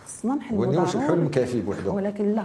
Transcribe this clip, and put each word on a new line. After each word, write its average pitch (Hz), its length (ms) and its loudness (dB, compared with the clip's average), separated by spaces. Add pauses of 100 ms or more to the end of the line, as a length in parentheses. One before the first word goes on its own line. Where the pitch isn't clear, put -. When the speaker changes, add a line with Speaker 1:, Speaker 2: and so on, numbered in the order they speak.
Speaker 1:
خصنا - 300 -4
نحلموا 214 320 -2
Speaker 2:
وني 131 120 2
واش 175 180 0
Speaker 1:
ضروري. - 100 0
Speaker 2:
الحلم 165 220 2
كافي 123 320 2
بوحده؟ 98 300 -2
Speaker 1:
ولكن 202 440 0
لا، 214 100 0